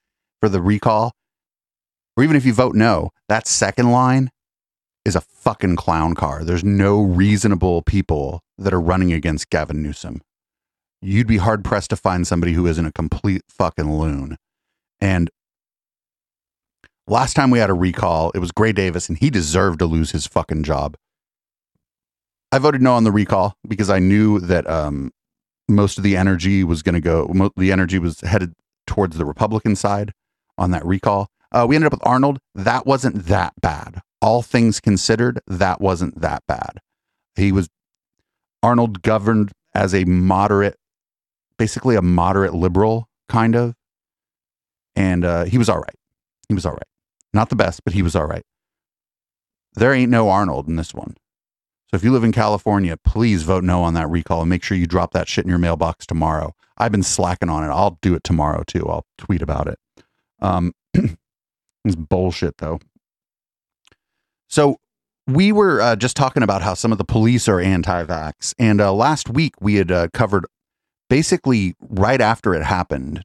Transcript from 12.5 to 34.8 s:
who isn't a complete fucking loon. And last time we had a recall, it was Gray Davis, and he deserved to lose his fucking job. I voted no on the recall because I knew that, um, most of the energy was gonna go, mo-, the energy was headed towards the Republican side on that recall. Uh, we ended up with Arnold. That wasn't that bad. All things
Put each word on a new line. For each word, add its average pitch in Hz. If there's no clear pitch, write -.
who 87
isn't 82
a 78
complete 92
fucking 78
loon. 76
And 92
last 123
time 139
we 123
had 104
a -
recall, 87
it -
was 90
Gray 110
Davis, 92
and 80
he 143
deserved 87
to 90
lose 80
his 76
fucking 78
job. 71
I 131
voted 135
no 127
on 117
the 107
recall 101
because 104
I 95
knew 104
that, 87
um, 73
most 101
of 98
the 101
energy 95
was 82
gonna 87
go, 82
mo-, 95
the 95
energy 95
was 85
headed 87
towards 90
the 82
Republican 107
side 101
on 90
that 85
recall. 98
Uh, 120
we 139
ended 156
up 143
with -
Arnold. 131
That 113
wasn't 127
that 90
bad. 80
All 113
things 117